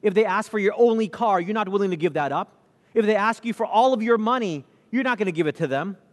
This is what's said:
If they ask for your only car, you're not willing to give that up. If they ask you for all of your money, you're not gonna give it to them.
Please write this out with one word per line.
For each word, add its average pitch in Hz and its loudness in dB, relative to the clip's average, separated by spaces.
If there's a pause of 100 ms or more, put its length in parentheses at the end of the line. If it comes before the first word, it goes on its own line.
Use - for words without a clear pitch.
If 202 0
they 220 4
ask 202 -2
for 220 -6
your 202 0
only 226 4
car, 202 0
you're 180 -4
not 214 -4
willing 196 0
to 175 -2
give 160 -2
that 143 -2
up. 165 -6 (380)
If 226 2
they 214 2
ask 214 0
you 233 -4
for 233 -4
all 240 4
of 220 -2
your 233 2
money, 214 -2 (240)
you're 254 -2
not 254 -2
gonna 196 0
give 160 0
it 147 -2
to 165 -4
them. 135 -4 (160)